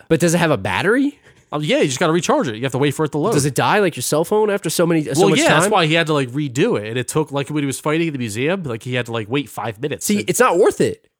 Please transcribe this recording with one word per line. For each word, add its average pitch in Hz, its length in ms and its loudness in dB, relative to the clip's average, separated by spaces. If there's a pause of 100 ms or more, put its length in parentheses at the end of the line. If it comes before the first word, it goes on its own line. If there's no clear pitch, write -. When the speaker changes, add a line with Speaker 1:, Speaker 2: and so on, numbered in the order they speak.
Speaker 1:
But 160 100 4
does 170 140 2
it 175 40 2
have 170 140 2
a 131 60 2
battery? 151 600 0 (360)
Speaker 2:
Um, 151 100 -4
yeah, 226 160 2
you 196 80 2
just 131 120 -4
gotta 165 140 2
recharge 214 340 2
it. 107 80 -4
You 110 80 -8
have 135 100 -2
to 135 40 -2
wait 143 160 2
for 156 100 -2
it 151 80 -2
to 156 60 -4
load. 185 160 0
Speaker 1:
Does 143 120 2
it 143 100 -2
die 143 240 2
like 185 180 0
your 127 60 -8
cell 151 200 0
phone 214 280 2
after 190 180 -2
so 170 180 2
many, 165 160 2
so 139 180 -2
Speaker 2:
Well, 196 100 6
Speaker 1:
much 226 80 4
Speaker 2:
yeah, 311 100 4
Speaker 1:
time? 190 120 4
Speaker 2:
that's 208 100 2
why 185 160 4
he 156 80 2
had 165 120 2
to, 160 60 0
like, 139 160 0
redo 143 520 0
it. 104 60 -8
And 117 100 -4
it 123 120 -4
took, 151 240 -2
like, 139 160 -4
when 151 140 -2
he 139 40 -2
was 131 120 -4
fighting 160 280 0
in 156 60 -4
the 135 60 -8
museum, 127 440 -4
like, 117 200 -8
he 123 100 -6
had 123 140 -2
to, 117 40 -10
like, 113 160 -4
wait 131 220 -4
five 110 320 -8
minutes. 143 240 -6
Speaker 1:
See, 208 140 0
Speaker 2:
And - 100 -6
Speaker 1:
it's 175 100 0
not 185 180 0
worth 254 220 2
it. 110 260 -2 (140)